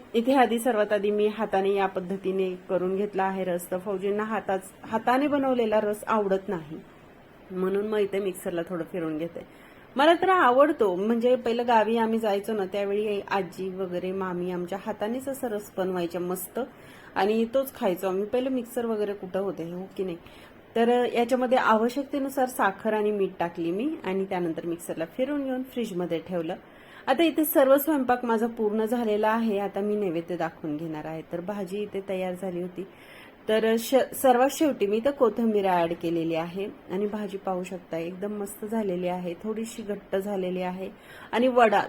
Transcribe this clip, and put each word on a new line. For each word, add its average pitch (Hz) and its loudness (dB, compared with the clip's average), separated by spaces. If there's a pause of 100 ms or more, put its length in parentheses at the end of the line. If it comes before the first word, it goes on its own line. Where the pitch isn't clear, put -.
(140)
इथे 233 2
आधी, 233 4
सर्वात 214 2
आधी 208 2
मी 208 2
हाताने 202 0
या 196 2
पद्धतीने 190 -4 (100)
करून 185 0
घेतला 196 -2
आहे 190 -2
रस. 180 -4
तर 185 -2
फौजींना 196 -2
हाताच-, 202 -4
हाताने 247 2
बनवलेला 247 2
रस 214 -2
आवडत 196 2
नाही, 160 -6 (760)
म्हणून 190 0
मग 214 0
इथे 196 0
मिक्सरला 180 -4
थोडं 170 -4
फिरवून 160 -4
घेते. 165 -8 (480)
मला 302 6
तर 359 2
आवडतो, 262 6
म्हणजे 233 2
पहिलं 240 -2
गावी 226 4
आम्ही 226 2
जायचो 208 0
ना, 202 0
त्यावेळी 202 -2 (100)
आजी 190 -2
वगैरे 180 -4
मामी 180 -4
आमच्या 180 -4
हातानेच 220 -4
असं 269 -4
रस 208 -6
बनवायच्या 180 -2
मस्त, 180 -4 (560)
आणि 220 2
तोच 269 0
खायचो 190 0
आम्ही. 190 0
पहिलं 254 0
मिक्सर 240 -2
वगैरे 208 -2
कुठं 190 -6
होते, 175 -4
हो 180 -8 (140)
की 196 -4
नाही? 180 -4 (580)
तर 240 4
याच्यामध्ये 240 2
आवश्यकतेनुसार 262 2
साखर 214 0
आणि 208 2
मीठ 196 0 (100)
टाकली 170 -2
मी, 262 -2
आणि 190 -2
त्यानंतर 175 -4
मिक्सरला 170 -6
फिरवून 277 -4
घेऊन 254 -4
फ्रीजमध्ये 180 -4
ठेवलं. 175 -4 (520)
आता 262 4
इथे 320 4
सर्व 277 6
स्वयंपाक 254 2
माझा 226 2
पूर्ण 220 0
झालेला 214 2
आहे. 220 2
आता 196 -4
मी 208 0
नैवेद्य 175 -2
दाखवून 165 -4
घेणार 156 -6
आहे. 160 -8
तर 170 -8
भाजी 202 -6
इथे 208 -6
तयार 185 -4
झाली 180 -4
होती. 180 -8 (600)
तर 220 4
श-, 247 2
सर्वात 254 6
शेवटी 277 0
मी 208 0
इथं 240 0
कोथिंबीर 226 2
ॲड 175 4
केलेली 165 0
आहे, 175 -4 (240)
आणि 196 -2
भाजी 208 -6
पाहू 185 -4
शकता 180 -8
एकदम 180 -6
मस्त 202 -8
झालेली 196 -2
आहे, 180 -4 (100)
थोडीशी 220 -6
घट्ट 202 -6
झालेली 190 -4
आहे. 185 -6 (420)
आणि 240 2
वडा 233 6